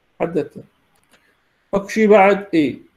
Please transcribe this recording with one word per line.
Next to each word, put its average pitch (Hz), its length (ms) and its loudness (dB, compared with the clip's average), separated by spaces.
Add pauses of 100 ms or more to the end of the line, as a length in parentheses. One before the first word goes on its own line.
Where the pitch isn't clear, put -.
(200)
حددته. 170 420 -8 (1120)
اكو 196 140 -6
شي 220 180 0
بعد، 202 480 4
اي. 139 280 -4 (140)